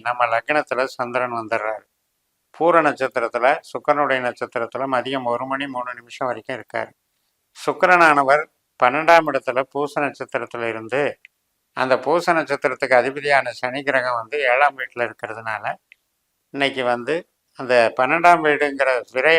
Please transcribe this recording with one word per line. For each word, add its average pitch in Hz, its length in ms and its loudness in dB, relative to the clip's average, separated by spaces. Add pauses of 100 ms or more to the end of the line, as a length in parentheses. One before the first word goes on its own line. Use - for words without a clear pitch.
நம்ம 120 360 -2
லக்னத்துல 131 600 -2
சந்திரன் 123 440 -4
வந்துடுறாரு. 107 460 -6 (680)
பூர 165 280 4
நட்சத்திரத்துல, 120 640 -2 (220)
சுக்கிரனுடைய 139 520 0
நட்சத்திரத்துல 120 720 -6
மதியம் 127 380 -4
ஒரு 120 160 -2
மணி 135 200 -6
மூணு 123 280 -10
நிமிஷம் 120 340 -8
வரைக்கும் 120 280 -8
இருக்காரு. 113 340 -8 (680)
சுக்கிரனானவர் 151 840 4 (380)
பன்னெண்டாம் 151 500 4
இடத்துல 131 320 -2 (100)
பூச 143 280 -4
நட்சத்திரத்துல 120 680 -6
இருந்து, 113 340 -4 (760)
அந்த 131 220 0
பூச 170 340 0
நட்சத்திரத்துக்கு 135 680 0
அதிபதியான 135 600 0
சனி 127 220 -6
கிரகம் 127 380 -2
வந்து 113 160 -8 (160)
ஏழாம் 139 260 2
வீட்டுல 120 300 -6
இருக்கிறதுனால, 110 560 -10 (920)
இன்னைக்கு 135 300 -2
வந்து 120 320 -2 (420)
அந்த 127 160 -2 (220)
பன்னெண்டாம் 165 480 4
வீடுங்கிற 139 460 0 (220)
விரய 147 260 4